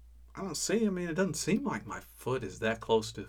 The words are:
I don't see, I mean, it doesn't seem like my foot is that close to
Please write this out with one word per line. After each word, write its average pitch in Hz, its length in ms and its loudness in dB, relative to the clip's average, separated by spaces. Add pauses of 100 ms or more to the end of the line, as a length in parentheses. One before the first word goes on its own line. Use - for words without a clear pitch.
(360)
I - 60 -8
don't 180 160 -6
see, 214 280 2
I 196 60 2
mean, 180 180 -2
it 160 60 -4
doesn't 185 220 2
seem 220 260 2
like 135 240 -4
my - 140 -8
foot 127 420 -4
is 92 160 -8
that 110 200 0
close 110 340 4
to 98 160 -8